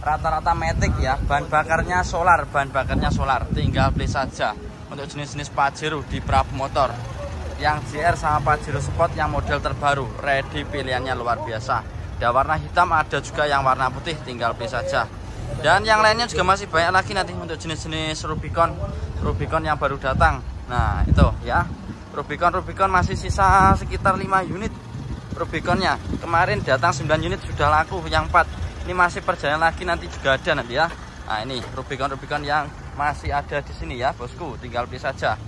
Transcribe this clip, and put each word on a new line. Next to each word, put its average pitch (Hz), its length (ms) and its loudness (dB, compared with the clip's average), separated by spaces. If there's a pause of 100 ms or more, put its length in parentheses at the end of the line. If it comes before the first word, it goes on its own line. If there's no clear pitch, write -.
Rata-rata 160 480 0
Matic 165 480 0
ya, 131 160 2
bahan 143 320 0
bakarnya 160 560 2
solar, 175 400 4
bahan 139 240 0
bakarnya 135 400 0
solar. 135 400 0
Tinggal 135 400 2
beli 135 160 0
saja 131 480 -2 (400)
untuk 139 160 -10
jenis-jenis 147 400 -8
Pajero 143 560 0
di 131 160 -6
Prap 135 320 2
Motor. 135 400 0 (640)
Yang 147 400 -2
J 165 160 2
R 165 80 0
sama 151 240 2
Pajero 147 400 0
Sport 165 320 0
yang 151 160 0
model 143 320 -2
terbaru, 139 400 0 (160)
ready, 139 480 -2
pilihannya 131 480 -2
luar 120 240 -2
biasa. 117 400 -2 (400)
Ada 120 160 2
warna 147 240 2
hitam, 175 320 2
ada 156 260 0
juga 147 300 -2
yang 139 160 2
warna 131 240 4
putih, 127 240 -6 (160)
tinggal 117 240 -2
beli 117 160 -6
saja. 120 400 0 (560)
Dan 196 240 6
yang 214 160 6
lainnya 226 240 4
juga 180 240 0
masih 196 160 0
banyak 165 240 2
lagi 190 240 2
nanti 180 160 -2
untuk 170 240 -6
jenis-jenis 156 720 -4
Rubicon, 156 480 0 (480)
Rubicon 151 400 0
yang 151 160 0
baru 139 160 0
datang. 135 480 2 (240)
Nah, 110 400 0
itu - 160 8 (240)
ya. 170 160 2 (480)
Rubicon, 156 480 0
Rubicon 170 320 0
masih 185 240 2
sisa 190 640 6
sekitar 190 400 0
lima 190 240 2
unit 185 300 -6 (580)
Rubiconnya. 170 640 0 (240)
Kemarin 180 400 2
datang 170 320 2
sembilan 156 320 0
unit, 185 160 -2
sudah 151 320 2
laku 160 340 2
yang 156 220 0
empat. 170 180 6 (380)
Ini 175 80 -4
masih 180 320 2
perjalanan 160 480 2
lagi, 180 140 -6
nanti 170 260 -2
juga 135 240 2
ada 160 240 0
nanti 120 160 -4
ya. 160 140 2 (340)
Nah, 107 160 -4
ini 123 220 -6 (100)
Rubicon, 135 460 -4
Rubicon 147 260 -4
yang 147 240 0 (300)
masih 143 340 -2
ada 143 320 -2
di - 80 -12
sini 156 240 -8
ya, 127 160 0
bosku. 120 480 -8
Tinggal 120 300 -6
beli 123 100 -10
saja. 135 480 -2